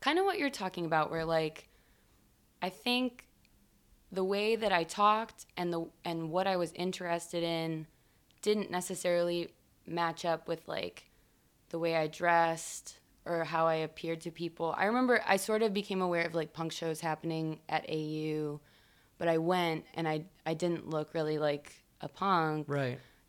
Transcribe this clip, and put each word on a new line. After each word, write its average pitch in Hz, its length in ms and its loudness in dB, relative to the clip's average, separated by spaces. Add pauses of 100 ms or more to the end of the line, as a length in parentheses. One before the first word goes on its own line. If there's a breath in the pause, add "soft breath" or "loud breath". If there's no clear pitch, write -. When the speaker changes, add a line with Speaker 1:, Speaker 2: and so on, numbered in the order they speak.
Speaker 1:
Kinda 320 220 2
what 381 140 2
you're 277 140 0
talking 185 340 -6
about, 156 240 2
where, 165 160 -2
like, 160 440 0 (920 soft breath)
I 180 80 -2
think 247 580 -2 (840)
the 190 120 -2
way 202 320 2
that 214 160 0
I 170 120 4
talked 214 640 0 (100)
and 175 160 -2
the, 165 160 -4 (160)
and 165 240 -4
what 185 160 0
I 190 120 0
was 170 160 -2
interested 175 680 -4
in 165 440 -2 (560 soft breath)
didn't 214 260 2
necessarily 175 800 0 (380)
match 165 380 -2
up 165 220 0
with, 160 200 -6
like, - 420 -8 (600 soft breath)
the 170 100 -4
way 165 160 2
I 160 120 2
dressed 165 920 0 (260)
or 165 200 0
how 165 200 2
I 165 100 4
appeared 160 460 -4
to 170 100 -8
people. 165 460 -4
I - 80 4
remember 240 400 4
I 196 120 6
sort 220 260 2
of 208 100 4
became 196 280 0
aware 170 260 2
of, 165 80 -4
like, 160 180 -2
punk 165 180 -4
shows 160 280 -4
happening 160 680 -2
at - 220 -2
A 160 80 0
U, 156 640 -2 (560 soft breath)
but 170 100 -2
I 165 120 4
went 165 460 2 (100)
and 165 120 -2
I, 156 180 -2 (200)
I 160 80 0
didn't 170 360 -2
look 151 260 -4
really 156 240 0
like 147 440 -2 (180)
a 143 80 -6
punk. 160 600 0
Speaker 2:
Right. 139 300 -2 (300 soft breath)